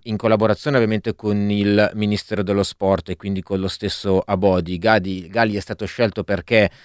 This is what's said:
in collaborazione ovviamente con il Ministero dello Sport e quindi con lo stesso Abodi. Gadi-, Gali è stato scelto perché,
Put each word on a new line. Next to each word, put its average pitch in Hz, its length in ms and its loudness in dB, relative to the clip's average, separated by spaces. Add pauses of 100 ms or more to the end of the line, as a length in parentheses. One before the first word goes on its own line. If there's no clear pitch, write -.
in 107 140 -6
collaborazione 110 580 2
ovviamente 110 400 0
con 104 340 -2
il 104 440 4
Ministero 104 500 -2
dello 98 200 0
Sport 95 460 -2
e 95 60 -6
quindi 98 260 -6
con 98 200 -4
lo 95 80 -2
stesso 98 560 -2
Abodi. 92 520 0
Gadi-, 95 520 0
Gali 110 260 0
è 101 60 -4
stato 104 240 -8
scelto 104 400 -2
perché, 101 440 2 (160)